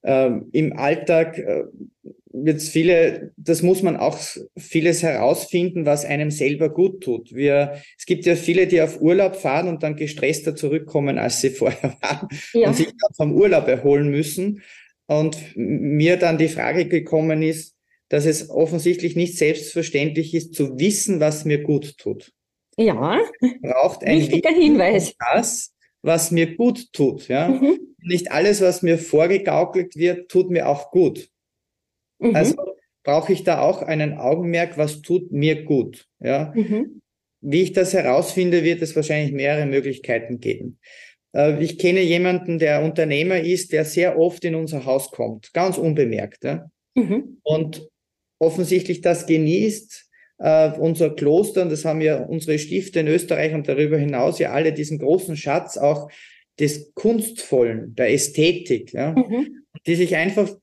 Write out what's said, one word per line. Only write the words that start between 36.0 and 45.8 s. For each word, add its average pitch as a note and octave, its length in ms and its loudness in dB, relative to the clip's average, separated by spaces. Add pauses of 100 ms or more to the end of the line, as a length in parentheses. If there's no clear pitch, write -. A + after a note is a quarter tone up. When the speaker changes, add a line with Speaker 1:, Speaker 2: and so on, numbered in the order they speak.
Speaker 1:
ja. C#3 360 -4
Speaker 2:
Mhm. G#3+ 460 -4 (400)
Speaker 1:
Wie D3+ 220 0
ich D#3+ 100 -2
das F3+ 200 2
herausfinde, F3 720 2
wird E3+ 180 0
es D#3 140 -6
wahrscheinlich D3+ 380 -2
mehrere C#3+ 320 0
Möglichkeiten B2 720 -4
geben. - 400 -8 (560)
Äh, D3 260 2
ich E3 160 -4
kenne F#3 240 2
jemanden, F3 580 0
der D3 240 2
Unternehmer D#3+ 580 0
ist, F3+ 320 -2
der D#3 100 2
sehr D#3 340 0
oft F3 280 0
in E3 100 -2
unser D#3 300 -6
Haus C3+ 260 -2
kommt, A2 420 -8
ganz F3+ 240 0
unbemerkt, C3 680 -2